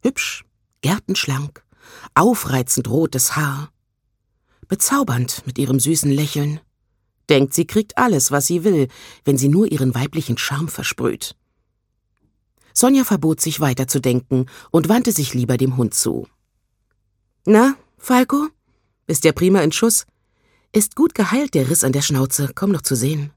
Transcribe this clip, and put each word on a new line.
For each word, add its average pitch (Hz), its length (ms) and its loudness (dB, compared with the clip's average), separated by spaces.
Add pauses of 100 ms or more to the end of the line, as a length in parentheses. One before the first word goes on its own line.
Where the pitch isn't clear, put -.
Hübsch, - 420 -4 (380)
gärtenschlank, 147 800 -4 (520)
aufreizend 131 720 2
rotes 135 460 0
Haar. 147 360 -6 (960)
Bezaubernd 180 800 -2
mit 127 140 -8
ihrem 135 200 0
süßen 147 300 0
Lächeln. 147 500 -2 (680)
Denkt, 139 240 4
sie 170 140 0
kriegt - 320 -2
alles, 202 320 2
was 143 160 0
sie 175 160 -2
will, 165 240 2 (360)
wenn 139 140 2
sie 139 120 2
nur 190 220 2
ihren 131 220 0
weiblichen 135 460 -4
Charme 147 280 -4
versprüht. - 680 -6 (1400)
Sonja 262 300 4
verbot 160 360 0
sich 151 200 -4
weiterzudenken 127 920 -2 (220)
und 160 180 2
wandte 240 220 2
sich 143 240 -4
lieber 123 220 0
dem 131 200 0
Hund 120 160 0
zu. - 340 -4 (1160)
"Na, 226 300 6 (240)
Falco? 254 480 0 (580)
Ist 160 200 -2
ja 156 60 6
prima 185 300 4
in 156 100 2
Schuss. - 360 0 (640)
Ist - 240 0
gut 320 180 2
geheilt, 240 400 -2
der 131 160 0
Riss 165 140 0
an 131 100 0
der 139 80 0
Schnauze, 135 540 -2
kaum 196 160 -2
noch 170 100 0
zu - 140 -2
sehen." 143 420 -4